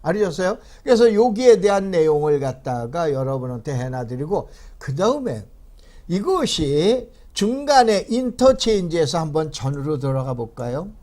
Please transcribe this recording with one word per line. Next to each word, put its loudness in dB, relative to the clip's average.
알으셨어요? -2
그래서 6
여기에 6
대한 0
내용을 2
갖다가 -4
여러분한테 -6
해놔드리고, -6
그 -8
다음에 -2
이것이 0
중간에 2
인터체인지에서 2
한번 -2
전후로 -4
돌아가 -4
볼까요? -8